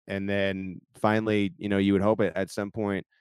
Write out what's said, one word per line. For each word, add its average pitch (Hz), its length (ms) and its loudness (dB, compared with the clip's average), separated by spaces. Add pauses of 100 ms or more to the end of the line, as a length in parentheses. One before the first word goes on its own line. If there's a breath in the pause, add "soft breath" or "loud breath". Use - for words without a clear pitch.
And 98 220 -6
then 95 540 -4 (120)
finally, 107 640 2
you 101 140 -6
know, 98 80 4
you 98 160 4
would 95 80 4
hope 107 180 2
at, 95 160 0
at 95 140 -4
some 101 200 -6
point 101 360 -6 (140)